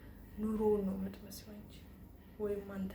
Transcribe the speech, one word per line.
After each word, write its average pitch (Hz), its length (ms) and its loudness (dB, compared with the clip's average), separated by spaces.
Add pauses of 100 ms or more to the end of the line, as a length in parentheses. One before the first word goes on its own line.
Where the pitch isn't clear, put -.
(380)
ኑሮውን 214 460 6
ነው 190 120 4
የምትመስለው - 600 -6
እንጂ፣ - 200 -12 (640)
ወይም 202 320 0
አንተ 196 240 -2